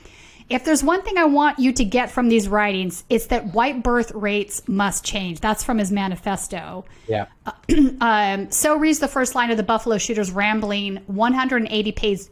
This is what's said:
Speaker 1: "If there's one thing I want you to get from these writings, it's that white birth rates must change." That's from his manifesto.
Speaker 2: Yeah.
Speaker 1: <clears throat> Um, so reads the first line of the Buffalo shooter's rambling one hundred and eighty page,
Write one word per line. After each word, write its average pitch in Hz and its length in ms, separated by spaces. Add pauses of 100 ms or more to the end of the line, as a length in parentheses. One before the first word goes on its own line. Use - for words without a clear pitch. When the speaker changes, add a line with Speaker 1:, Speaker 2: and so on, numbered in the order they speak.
(480)
Speaker 1:
"If 254 160
there's 311 180
one 339 200
thing 392 160
I 339 60
want 294 340
you 254 140
to 254 120
get 240 260
from 247 180
these 226 200
writings, 190 640
it's 226 160
that 220 260
white 247 300
birth 240 300
rates 208 540
must 196 380
change." 180 360
That's 214 220
from 247 160
his 196 140
manifesto. 185 920 (240)
Speaker 2:
Yeah. - 180 (420)
Speaker 1:
<clears throat> 320 80 (240)
Um, 208 500
so 302 260
reads 302 240
the 277 80
first 254 260
line 240 160
of 226 60
the 214 60
Buffalo 220 360
shooter's 208 320
rambling 202 760
one 220 280
hundred 262 280
and 220 80
eighty 214 220
page, 202 280 (100)